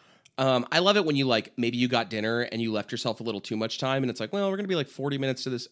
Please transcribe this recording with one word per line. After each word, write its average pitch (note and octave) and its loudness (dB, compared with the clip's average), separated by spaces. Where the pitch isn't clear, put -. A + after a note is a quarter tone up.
Um, C3 2
I D#3+ 4
love G3+ 6
it E3+ 2
when D3+ 2
you, C3+ 2
like, A2+ 2
maybe A#2 0
you B2 4
got A2+ 2
dinner A2 0
and A#2 -4
you A2+ 0
left G#2+ -2
yourself A#2 -4
a - -10
little A2 -4
too A2 -6
much A2 -4
time, C3+ 0
and B2+ 0
it's - -8
like, G#2+ -4
"Well, G3 0
we're F#3+ -2
gonna G3+ -6
be, F3+ 0
like, C#3+ 0
forty C#3 -4
minutes C3+ -2
to C3+ -2
this, A#2+ -4